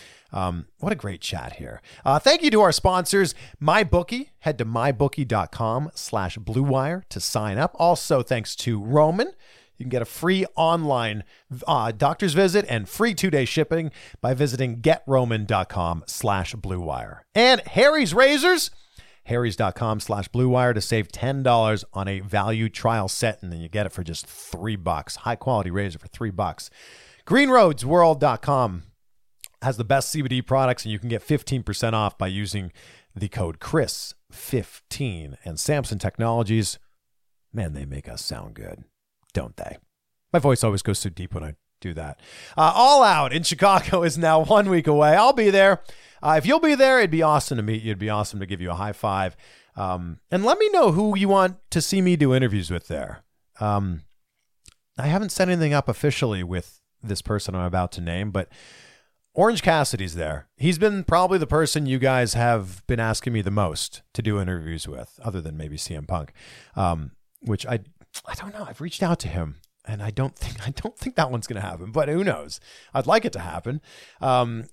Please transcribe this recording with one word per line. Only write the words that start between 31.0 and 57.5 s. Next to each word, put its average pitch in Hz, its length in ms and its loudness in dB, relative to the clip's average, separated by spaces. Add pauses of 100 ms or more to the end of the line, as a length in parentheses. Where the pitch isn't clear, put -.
get 113 140 -4
fifteen 135 400 -2
percent 113 320 -2
off 107 220 0
by 95 120 -2
using 98 440 -6 (420)
the 98 140 -4
code 82 300 -4
Chris - 560 -2 (160)
fifteen. 95 1120 -8
And 78 140 -8
Samson 135 400 -2
Technologies, 110 800 0 (760)
man, 90 200 -6
they 69 120 -10
make 69 240 -12
us 55 140 -14
sound 52 320 -12
good, 50 300 -16 (480)
don't 62 240 -6
they? - 220 -14 (540)
My 170 60 2
voice 135 240 2
always 104 200 0
goes 101 160 -2
so 101 100 -6
deep 90 260 -10
when 78 80 -8
I 76 120 -12 (260)
do 87 140 -10
that. 76 260 -12 (360)
Uh, 156 180 6
All 269 280 8
Out 151 300 4
in 165 100 -2
Chicago 185 600 2
is 151 160 0
now 160 260 4
one 202 240 4
week 175 180 2
away. 151 300 6
I'll 240 160 6
be 220 180 4
there. 196 320 6 (400)
Uh, 151 160 4
if 135 80 0
you'll 302 140 4
be 302 140 4
there, 262 240 6
it'd 196 120 4
be 160 120 2
awesome 151 340 2
to 110 60 -2
meet 110 200 -4
you. 113 80 -4
It'd 101 80 -4
be 104 120 -4
awesome 104 300 -4
to 98 60 -8
give 90 140 -6
you 90 100 -6
a 85 40 -4
high 101 180 -6
five. 95 440 -2 (380)
Um, 92 460 -6 (100)
and 190 140 0
let 320 140 4
me 427 100 2
know 311 240 4
who 202 240 0
you 196 120 2
want 190 280 4 (140)
to 165 100 0
see 196 220 0
me 180 140 4
do 139 180 4
interviews 101 360 0
with 87 180 -6
there. 69 360 -10 (340)
Um, 101 440 -2 (960)
I 131 80 -4
haven't 190 260 0
set 185 160 0
anything 160 240 2
up 143 160 0
officially 117 540 -2
with 87 380 -8 (220)
this 101 200 -6
person 101 320 -6